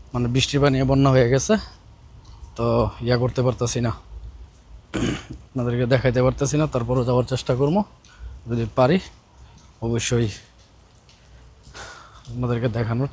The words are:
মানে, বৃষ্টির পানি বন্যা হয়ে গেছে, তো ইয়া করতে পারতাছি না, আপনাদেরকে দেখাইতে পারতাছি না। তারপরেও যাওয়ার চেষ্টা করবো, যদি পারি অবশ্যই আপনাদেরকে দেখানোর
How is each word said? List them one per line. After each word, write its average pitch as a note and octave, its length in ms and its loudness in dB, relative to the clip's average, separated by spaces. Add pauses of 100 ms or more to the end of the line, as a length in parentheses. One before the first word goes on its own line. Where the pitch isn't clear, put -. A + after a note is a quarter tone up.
(140)
মানে, B2 200 0
বৃষ্টির C3+ 300 2
পানি C3+ 120 4 (160)
বন্যা C#3 240 6
হয়ে B2+ 180 6
গেছে, C3+ 220 2 (1000)
তো A#2 80 0 (400)
ইয়া B2 180 4
করতে B2+ 220 0
পারতাছি B2 400 0
না, A2 60 0 (1600)
আপনাদেরকে B2 460 0
দেখাইতে B2 320 -2
পারতাছি C3 360 -2
না। D#3 120 0
তারপরেও B2 360 -2
যাওয়ার B2 220 0
চেষ্টা C3 300 -4
করবো, D3+ 180 0 (680)
যদি A#2 140 -4 (160)
পারি C3 180 4 (880)
অবশ্যই A#2 440 0 (2000)
আপনাদেরকে A#2+ 380 -2 (100)
দেখানোর A#2 360 -2